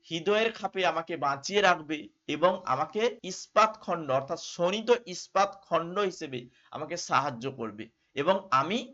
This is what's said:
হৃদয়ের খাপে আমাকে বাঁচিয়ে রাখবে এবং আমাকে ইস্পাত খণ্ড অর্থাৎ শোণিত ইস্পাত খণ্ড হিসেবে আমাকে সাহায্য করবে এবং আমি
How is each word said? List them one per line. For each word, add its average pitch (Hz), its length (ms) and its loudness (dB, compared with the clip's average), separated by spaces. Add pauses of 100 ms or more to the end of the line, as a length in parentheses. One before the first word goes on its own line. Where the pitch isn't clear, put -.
(120)
হৃদয়ের 170 400 2
খাপে 190 340 -4
আমাকে 165 320 0
বাঁচিয়ে 143 440 0
রাখবে 156 460 2 (200)
এবং 165 380 2
আমাকে 156 580 -2
ইস্পাত 214 480 2 (100)
খণ্ড 165 300 -4
অর্থাৎ 156 280 0
শোণিত 185 500 -2 (160)
ইস্পাত 190 460 0 (140)
খণ্ড 170 340 -2
হিসেবে 160 400 -2 (320)
আমাকে 156 260 -8
সাহায্য 135 540 0
করবে 107 380 -10 (240)
এবং 185 380 2
আমি 156 280 2 (140)